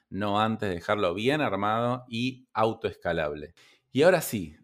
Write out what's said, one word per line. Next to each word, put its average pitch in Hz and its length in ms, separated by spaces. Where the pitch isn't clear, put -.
no 101 320
antes 107 300
de 87 60
dejarlo 95 380
bien 127 260
armado 117 680
y 123 440
autoescalable. 85 1000
Y 131 100
ahora 170 200
sí, 82 420